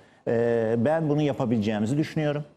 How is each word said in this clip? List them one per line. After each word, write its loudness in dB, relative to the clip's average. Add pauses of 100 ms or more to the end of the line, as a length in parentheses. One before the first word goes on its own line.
(280)
E, 0
ben 0
bunu 2
yapabileceğimizi 0
düşünüyorum. -2 (140)